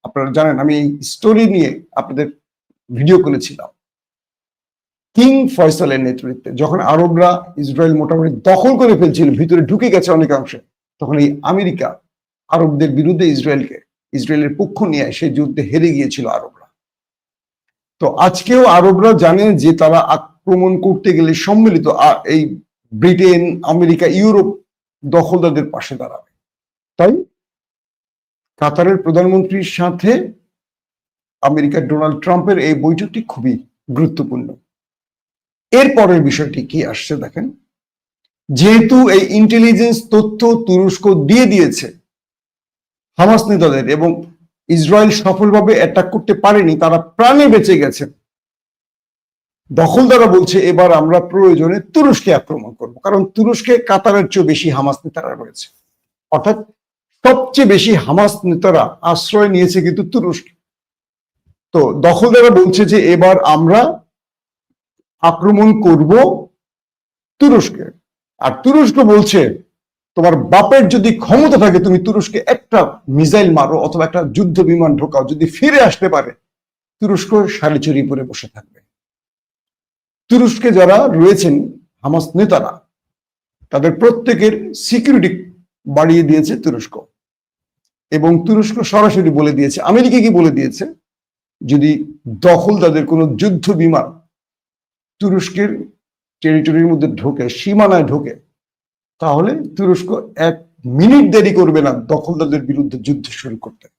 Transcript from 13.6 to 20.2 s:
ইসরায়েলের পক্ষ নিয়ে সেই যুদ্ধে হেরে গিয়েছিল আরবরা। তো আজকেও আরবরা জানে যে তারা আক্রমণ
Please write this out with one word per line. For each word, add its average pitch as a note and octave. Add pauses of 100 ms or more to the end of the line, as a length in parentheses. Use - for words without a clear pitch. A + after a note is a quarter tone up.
ইসরায়েলের C#3+
পক্ষ G3
নিয়ে D#3
সেই C#3+
যুদ্ধে D3
হেরে D#3+
গিয়েছিল C#3
আরবরা। - (1300)
তো -
আজকেও A3+
আরবরা F#3+
জানে F#3
যে D#3+
তারা D#3+
আক্রমণ F3+